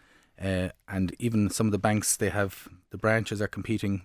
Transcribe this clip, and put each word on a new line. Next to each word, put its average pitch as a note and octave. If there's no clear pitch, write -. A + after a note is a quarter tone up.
Uh, F#2
and F#2+
even A2
some A2+
of G#2
the G2+
banks, G#2+
they G2+
have, G2
the G#2+
branches A2
are G2+
competing G2